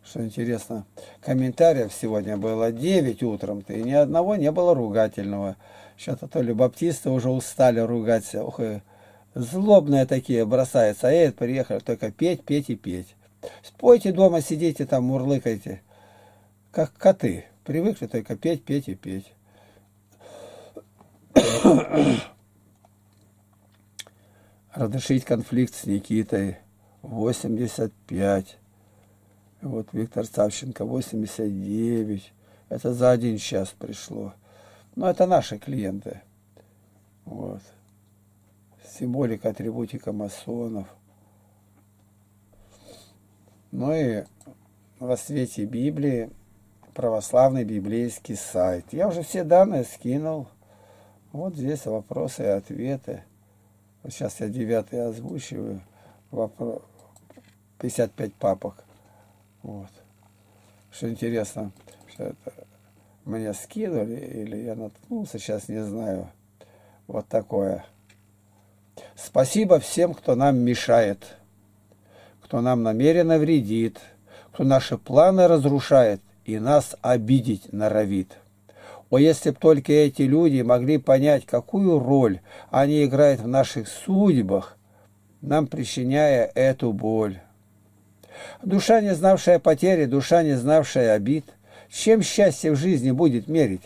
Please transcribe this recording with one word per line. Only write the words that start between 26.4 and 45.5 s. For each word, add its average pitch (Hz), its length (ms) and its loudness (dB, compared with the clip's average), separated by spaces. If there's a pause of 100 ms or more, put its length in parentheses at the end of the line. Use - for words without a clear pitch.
Восемьдесят 113 920 -6 (140)
пять. 95 520 -2 (1040)
Вот 113 300 -8
Виктор 113 340 -6
Савченко, 107 580 -4
восемьдесят 110 800 -6
девять. 107 720 -4 (360)
Это 123 240 -6
за 127 200 4
один 117 260 0
час - 400 -6
пришло. - 560 -14 (640)
Но 185 120 -2
это 180 160 2
наши 170 320 0
клиенты. 101 640 -8 (1040)
Вот. 101 380 -14 (1200)
Символика, 120 680 -4
атрибутика 113 600 -8
масонов. 107 760 -10 (2750)
Ну 139 240 -4
и 123 300 -2 (760)
во 123 180 -2
свете 127 480 -6